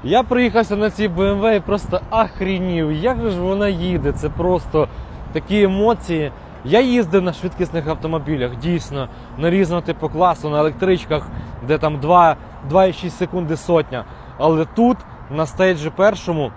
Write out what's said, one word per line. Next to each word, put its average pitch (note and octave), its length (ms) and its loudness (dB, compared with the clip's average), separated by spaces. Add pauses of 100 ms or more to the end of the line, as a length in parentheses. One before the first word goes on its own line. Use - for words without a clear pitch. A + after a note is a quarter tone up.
Я G3 200 2
приїхався A3+ 520 2
на G#3 140 0
цій G#3 180 -2
Б F#3+ 240 0
М G3+ 80 0
В A3 180 2
і - 20 2
просто F#3 420 -4 (100)
охренів, F#3 800 0
як A3+ 300 -2
же A3+ 80 0
ж F3+ 100 -4
вона G3 280 0
їде, F3 440 -2
це D3+ 180 -4
просто E3 580 0 (460)
такі G3+ 300 2
емоції. F#3+ 680 0 (340)
Я F3+ 160 4
їздив G#3+ 420 4
на F3 100 -2
швидкісних E3+ 540 -4
автомобілях, D3+ 680 -2
дійсно, C#3 520 -4 (300)
на D#3+ 120 0
різного F3 320 2
типу D#3 280 -4
класу, D#3+ 400 2
на D3 100 0
електричках, D#3 680 0 (400)
де D#3 100 2
там D3+ 220 0
два, E3 360 6 (340)
два F#3+ 160 6
і F3+ 80 2
шість - 240 -8
секунди E3+ 400 -4
сотня. D3+ 460 0 (340)
Але D#3+ 280 2
тут, A#3+ 320 4 (320)
на D#3 160 0
стейджі E3 440 0
першому F3 680 0